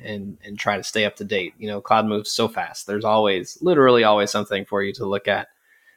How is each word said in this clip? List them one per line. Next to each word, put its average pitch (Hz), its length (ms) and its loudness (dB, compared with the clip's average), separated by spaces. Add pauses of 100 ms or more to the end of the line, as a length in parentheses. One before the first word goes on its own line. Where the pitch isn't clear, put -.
and, 101 400 -10
and 104 160 -14
try 104 200 0
to 90 40 -8
stay 107 220 0
up 101 120 -2
to 104 80 -8
date. 95 340 -4
You 107 100 -10
know, 101 140 -6
cloud 110 240 4
moves 104 240 -2
so 113 180 0
fast. 85 380 -10
There's 104 180 -4
always, 104 560 2
literally 131 440 6
always 104 260 4
something 101 340 -4
for 101 180 -2
you 98 120 -4
to - 100 -10
look 98 240 -4
at. 101 200 -2 (480)